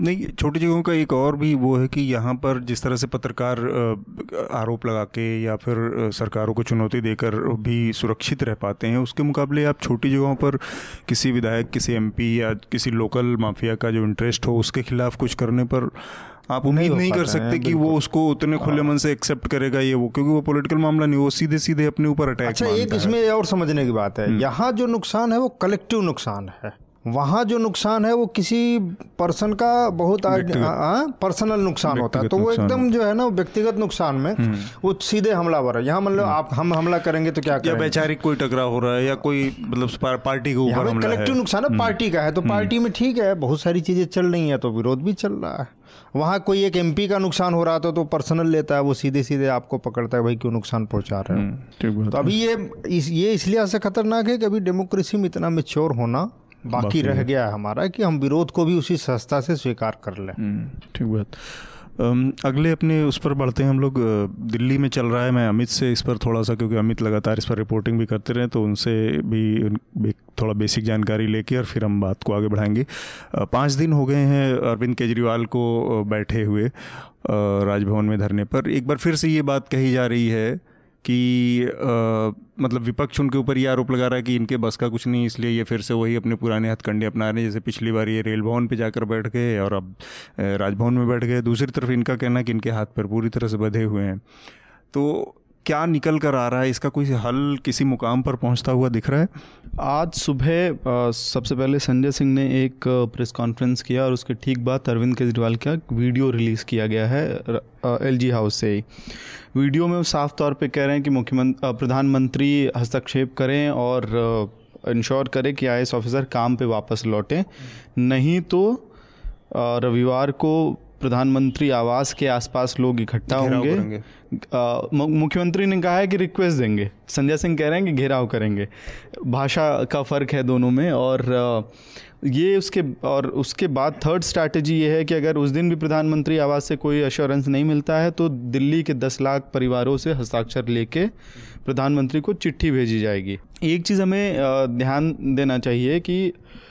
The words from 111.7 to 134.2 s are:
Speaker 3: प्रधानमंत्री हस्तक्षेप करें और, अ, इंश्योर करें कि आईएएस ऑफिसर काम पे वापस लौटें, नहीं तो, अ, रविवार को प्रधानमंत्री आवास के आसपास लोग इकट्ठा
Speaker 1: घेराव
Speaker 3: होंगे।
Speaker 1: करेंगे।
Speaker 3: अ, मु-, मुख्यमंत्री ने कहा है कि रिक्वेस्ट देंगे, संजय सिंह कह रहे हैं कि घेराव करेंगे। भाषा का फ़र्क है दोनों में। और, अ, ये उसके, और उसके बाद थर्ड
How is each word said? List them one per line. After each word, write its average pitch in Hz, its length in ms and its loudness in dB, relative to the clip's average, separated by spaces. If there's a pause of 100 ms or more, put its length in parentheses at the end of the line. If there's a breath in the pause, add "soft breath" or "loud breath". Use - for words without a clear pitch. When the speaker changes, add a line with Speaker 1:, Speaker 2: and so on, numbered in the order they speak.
Speaker 3:
प्रधानमंत्री 135 1040 2
हस्तक्षेप 127 600 -2
करें 143 340 0
और, 123 320 0 (800)
अ, - 60 -2
इंश्योर 123 380 0
करें 139 260 0
कि 135 120 -2
आईएएस 123 280 0
ऑफिसर 120 300 -2
काम 123 320 0
पे 127 80 -2
वापस 113 420 -2
लौटें, 110 380 0 (540 loud breath)
नहीं 131 420 2
तो, 185 320 2 (540 loud breath)
अ, - 40 -6 (260 loud breath)
रविवार 123 760 2
को 156 500 0 (200)
प्रधानमंत्री 135 680 2
आवास 123 420 0
के - 140 -2
आसपास 127 540 -2
लोग 123 200 2
इकट्ठा 120 400 -2
Speaker 1:
घेराव 131 140 2
Speaker 3:
होंगे। 135 200 2
Speaker 1:
करेंगे। 107 280 -4 (520 loud breath)
Speaker 3:
अ, 120 400 -2
मु-, 147 140 0
मुख्यमंत्री 175 580 0
ने 190 140 2
कहा 175 160 2
है 196 100 2
कि 190 100 0
रिक्वेस्ट 175 420 0
देंगे, 104 320 0 (180)
संजय 147 280 2
सिंह 165 200 0
कह 151 120 0
रहे 170 120 0
हैं 196 60 0
कि 165 60 0
घेराव 131 340 0
करेंगे। 104 420 -2 (580 loud breath)
भाषा 135 580 0
का 143 180 -2
फ़र्क 139 300 -2
है 139 100 0
दोनों 123 280 2
में। 151 220 2
और, 127 400 0
अ, 120 380 0 (540 loud breath)
ये 160 320 2
उसके, 190 260 0 (220)
और 135 220 0
उसके 131 400 -2
बाद 139 260 0
थर्ड 165 300 0